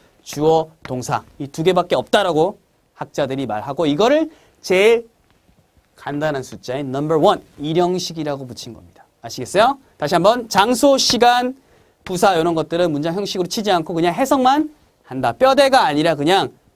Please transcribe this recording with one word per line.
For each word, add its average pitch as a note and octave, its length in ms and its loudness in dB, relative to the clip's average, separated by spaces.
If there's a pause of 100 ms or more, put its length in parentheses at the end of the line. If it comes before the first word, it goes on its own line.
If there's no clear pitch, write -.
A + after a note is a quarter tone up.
(220)
주어, D#3+ 480 0 (140)
동사 B2+ 400 -8 (160)
이 C#3 80 -10
두 D#3+ 160 -10
개밖에 F3+ 320 2
없다라고 F3 640 0 (340)
학자들이 C3+ 520 -6
말하고 A#2+ 400 -4
이거를 B3 440 2 (320)
제일 A3 460 2 (880)
간단한 C#3+ 480 -4
숫자인 B2+ 480 -10
넘버 D3+ 280 0
원, F#3+ 220 4 (180)
일형식이라고 D#3+ 840 -4
붙인 A#2+ 280 -16
겁니다. F2 320 -20 (160)
아시겠어요? F#3+ 560 0 (200)
다시 D3 180 -4
한번 A3+ 340 2
장소, B3 480 4
시간, B3 580 2 (480)
부사 F#3 320 0
이런 E3 200 0
것들은 E3 360 0
문장 D3+ 240 -4
형식으로 F#3+ 320 -4
치지 G#3 240 -4
않고 F3 220 -2
그냥 E3+ 200 0
해석만 C4+ 600 0 (300)
한다. B2+ 300 -4
뼈대가 C4 520 4
아니라 D#3 300 0
그냥 D3+ 360 0 (240)